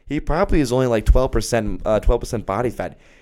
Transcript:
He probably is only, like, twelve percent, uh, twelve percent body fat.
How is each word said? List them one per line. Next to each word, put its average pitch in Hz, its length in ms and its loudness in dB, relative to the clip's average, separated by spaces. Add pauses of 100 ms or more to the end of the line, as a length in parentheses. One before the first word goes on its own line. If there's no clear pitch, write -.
He 147 120 -4
probably 156 420 2
is 123 120 0
only, 131 140 2
like, 110 180 0
twelve 127 260 4
percent, 107 540 -2
uh, 107 140 2
twelve 120 220 2
percent 110 260 -6
body 107 240 -2
fat. 92 260 -10 (240)